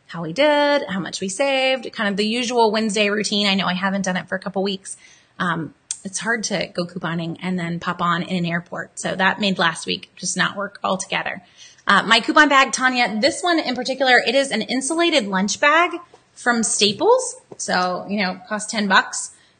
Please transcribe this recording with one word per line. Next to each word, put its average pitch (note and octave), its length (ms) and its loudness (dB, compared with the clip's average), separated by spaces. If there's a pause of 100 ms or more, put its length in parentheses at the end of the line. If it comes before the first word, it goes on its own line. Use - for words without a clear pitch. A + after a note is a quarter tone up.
how E3+ 140 -10
we D#3+ 100 -6
did, C#4+ 560 2
how F#3+ 140 -4
much - 180 -8
we F#3+ 80 -6
saved, C4 640 -2
kind G#3+ 160 -4
of G3+ 80 -2
the G#3 100 0
usual A#3 460 2
Wednesday G#3+ 380 0
routine. G#3 360 0
I G3 100 4
know F#3+ 100 0
I F3 80 0
haven't F#3+ 300 -2
done F#3 120 0
it F3+ 140 -6
for F#3+ 60 -4
a F#3 40 -6
couple F#3+ 240 -4
weeks. G3 320 -6 (420)
Um, E3+ 360 -4 (320)
it's F#3+ 140 -8
hard A3 260 -2
to E3+ 220 -4
go F3+ 180 -6
couponing E3+ 560 -6
and F#3 180 -4
then E3+ 220 -6
pop F3 200 -6
on E3+ 220 0
in F#3 140 -4
an E3+ 80 0
airport. E3+ 540 -6
So E3 160 -4
that F#3+ 260 0
made G3 180 0
last E3 260 -2
week F3+ 300 -6
just - 220 -6
not E3+ 180 -2
work G3 260 -8
altogether. F#3 600 -4 (460)
Uh, F#3+ 140 6
my A3+ 180 4
coupon D4+ 300 6
bag, C4+ 220 4
Tanya, B3 500 0
this E4 220 0
one E4+ 160 2
in B3 160 -2
particular, B3+ 420 2
it A#3 160 2
is C4+ 160 2
an A3 140 -2
insulated D4 640 0
lunch G3 320 0
bag D#4+ 320 4 (420)
from A#3 300 0
Staples. D4+ 720 2 (220)
So, F3+ 520 -2
you G#3 140 0
know, F#3 80 0
it F#3 180 -14
costs G#3+ 220 -6
ten G#3 160 -2
bucks - 480 0 (240)